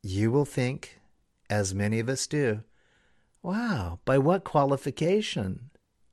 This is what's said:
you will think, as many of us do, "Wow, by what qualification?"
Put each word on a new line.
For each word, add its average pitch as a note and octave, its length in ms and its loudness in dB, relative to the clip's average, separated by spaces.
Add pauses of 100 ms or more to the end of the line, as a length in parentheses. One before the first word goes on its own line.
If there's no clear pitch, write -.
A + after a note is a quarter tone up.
you G#2 300 2
will C#3+ 120 4
think, - 540 -4 (500)
as G2 280 0
many G#2+ 240 2
of A#2 80 -2
us C3 180 -4
do, A#2 380 0 (760)
"Wow, E3+ 640 -4
by C3+ 140 4
what F3 240 2
qualification?" C#3 1300 0 (420)